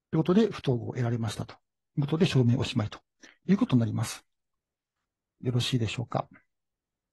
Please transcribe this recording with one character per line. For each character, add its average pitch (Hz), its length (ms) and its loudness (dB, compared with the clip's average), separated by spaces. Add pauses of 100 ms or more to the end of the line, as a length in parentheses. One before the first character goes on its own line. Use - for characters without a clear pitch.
(100)
と 160 60 2
い - 20 8
う - 0 -
こ 156 60 4
と 180 100 4
で、 220 140 6
不 - 140 -8
等 127 140 2
号 104 120 -6
を - 40 -8
得 123 100 -4
ら 117 60 0
れ 120 80 -2
ま 113 140 -4
し - 60 -10
た - 100 -8
と。 - 80 -20
と - 60 -20 (360)
い - 20 -2
う - 40 -2
こ 139 60 0
と 156 100 -2
で、 185 80 4
証 127 180 2
明 120 140 2
お 110 60 -2
し - 120 -6
ま 110 80 0
い - 60 -8
と - 100 -18 (460)
い 190 80 4
う - 20 2
こ 247 80 0
と - 100 -2
に 120 60 4
な 113 60 0
り 107 80 -6
ま 113 100 -4
す。 - 200 -12 (1160)
よ 123 120 -4
ろ 123 80 2
し - 140 -2
い 123 40 0
で 110 100 -2
し - 100 -8
ょ 120 40 -6
う - 40 -8
か。 - 220 -6 (840)